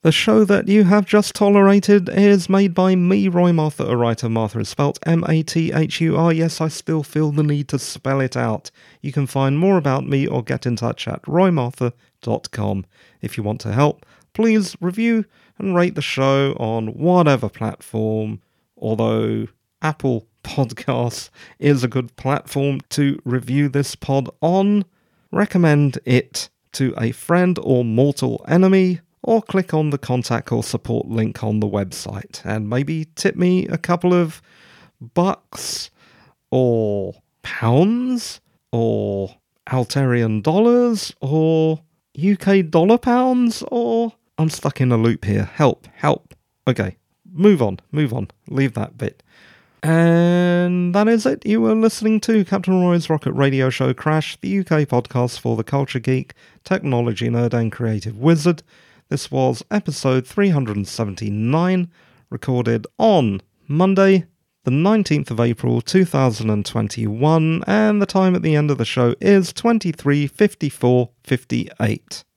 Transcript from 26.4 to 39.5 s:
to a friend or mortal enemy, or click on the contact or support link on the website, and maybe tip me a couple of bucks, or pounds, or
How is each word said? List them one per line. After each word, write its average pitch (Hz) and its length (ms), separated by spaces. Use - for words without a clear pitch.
to 131 220
a 117 140
friend 180 500
or 123 240
mortal 120 640
enemy, 185 540
or 226 180
click 185 320
on 156 160
the 143 80
contact 123 540
or 117 100
support - 460
link 110 340
on 107 160
the 107 80
website, 101 760
and 107 260
maybe 147 360
tip - 180
me 180 320
a - 100
couple 180 380
of 170 260
bucks, - 760
or 110 600
pounds, 226 960
or 104 640